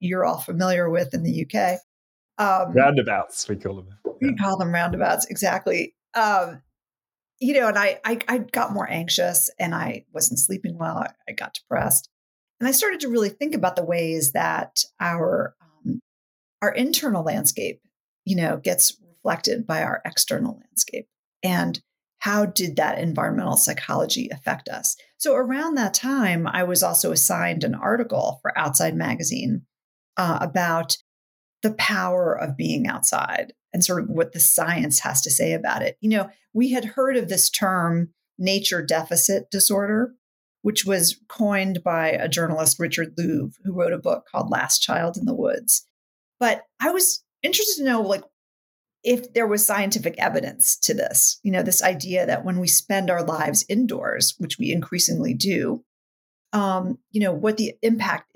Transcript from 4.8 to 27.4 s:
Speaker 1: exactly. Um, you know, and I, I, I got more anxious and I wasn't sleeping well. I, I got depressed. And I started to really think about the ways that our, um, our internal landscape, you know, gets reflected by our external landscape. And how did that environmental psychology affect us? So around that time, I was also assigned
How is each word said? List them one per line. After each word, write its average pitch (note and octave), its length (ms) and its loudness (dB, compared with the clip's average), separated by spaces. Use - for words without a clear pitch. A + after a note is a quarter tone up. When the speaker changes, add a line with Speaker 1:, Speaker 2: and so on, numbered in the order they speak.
Speaker 1:
exactly. F#3 680 -2
Um, F3 480 0
you C4 140 2
know, A#3+ 160 4
and G#3 100 2
I, G3+ 240 0
I, A#3 240 -2
I B3 120 0
got A3 340 -2
more G3 160 -4
anxious E3+ 680 0
and E3+ 160 -4
I D#3+ 300 -6
wasn't - 280 0
sleeping F3+ 360 -2
well. E3 200 -4
I, D3+ 140 -6
I - 20 -12
got - 220 -8
depressed. - 560 -2
And A#3+ 80 0
I C4+ 60 2
started F#4+ 260 0
to C#4 100 -4
really A3 200 2
think D4+ 260 -4
about F#3 200 0
the F3 80 0
ways D#3+ 500 0
that D#3+ 500 0
our, F3 640 0
um, D#3+ 360 -8
our G#3 100 2
internal B3 520 0
landscape, C#3+ 580 -2
you F#3+ 120 0
know, D#3+ 220 0
gets F3+ 440 0
reflected - 640 -4
by D#3+ 160 -2
our - 240 -2
external - 540 -2
landscape. - 480 -6
And F3 400 -2
how G#3 260 0
did F3 300 -2
that - 240 0
environmental D#3+ 580 -2
psychology - 760 -2
affect C#3 380 -6
us? - 260 -4
So C#4+ 160 0
around C4 400 -2
that A3+ 220 0
time, G#3 500 0
I F3+ 160 0
was F3+ 220 2
also E3+ 280 0
assigned E3+ 520 0